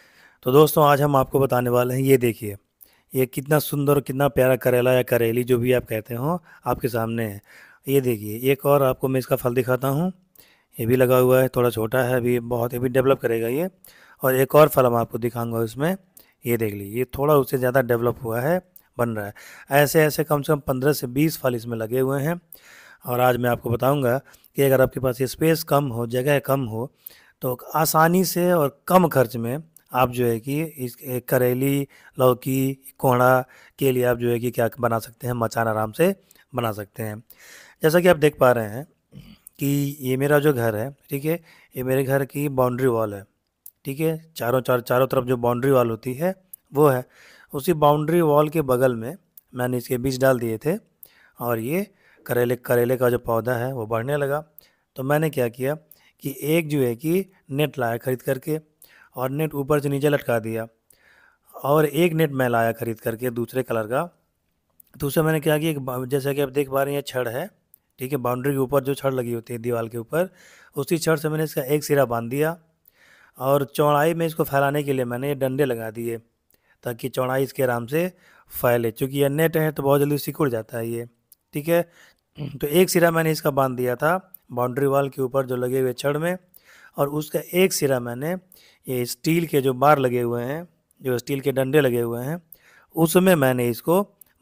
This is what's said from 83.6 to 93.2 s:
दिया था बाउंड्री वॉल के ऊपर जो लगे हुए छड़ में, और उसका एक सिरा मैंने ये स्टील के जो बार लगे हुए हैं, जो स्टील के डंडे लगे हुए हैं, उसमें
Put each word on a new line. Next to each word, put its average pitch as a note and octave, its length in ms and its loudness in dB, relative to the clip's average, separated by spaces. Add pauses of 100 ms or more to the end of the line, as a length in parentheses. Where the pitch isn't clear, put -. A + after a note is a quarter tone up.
दिया B2 200 -2
था D3+ 140 0 (420)
बाउंड्री B2 340 -2
वॉल C#3 220 2
के C3 140 -10
ऊपर C3 240 -2
जो B2 100 -4
लगे B2+ 240 -2
हुए B2+ 120 -2
छड़ C#3+ 260 -4
में, F3 180 -4 (600)
और C#3+ 140 0
उसका D3+ 300 -4 (140)
एक F#3 180 4
सिरा C3+ 280 0
मैंने B2 320 -6 (540)
ये B2+ 200 -4
स्टील E3 400 -2
के D3 140 0
जो C3 140 0
बार C#3+ 240 4
लगे B2 220 0
हुए A#2+ 220 -2
हैं, D3+ 240 -8 (340)
जो B2+ 180 -2
स्टील C#3 220 -6
के C3+ 120 -2
डंडे C3+ 280 2
लगे A#2+ 200 2
हुए A#2 240 -4
हैं, D#3+ 160 -6 (560)
उसमें F3+ 380 4